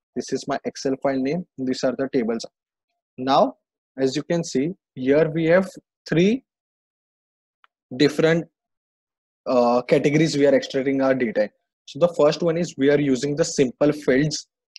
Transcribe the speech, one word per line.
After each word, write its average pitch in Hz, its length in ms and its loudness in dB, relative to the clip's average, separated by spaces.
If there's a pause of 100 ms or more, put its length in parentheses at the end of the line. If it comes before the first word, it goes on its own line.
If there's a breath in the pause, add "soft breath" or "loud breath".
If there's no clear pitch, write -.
(140)
This - 200 -8
is 135 160 -6
my 135 160 -4
Excel 135 360 -4
file 135 160 -2
name. 143 280 -4 (120)
These 131 280 -4
are 127 120 0
the 127 140 -4
tables. 113 340 -2 (720)
Now, 135 380 0 (420)
as 131 200 -2
you 143 60 -4
can 170 200 -2
see, 156 300 -2 (220)
here 143 340 2
we 160 160 -2
have 185 240 2 (400)
three 196 340 2 (1500)
different, 160 500 2 (1000)
uh, 120 340 2
categories 151 540 2
we 143 100 2
are 139 100 6
extracting 135 460 -2
our 135 140 2
data 110 280 -2
in. 104 60 -4 (360)
So - 140 -16
the 170 160 2
first 151 280 2
one 165 140 0
is 175 200 -4
we 135 120 2
are 147 100 4
using 143 380 -2
the 160 80 2
simple 147 480 0
fields 147 520 0 (340)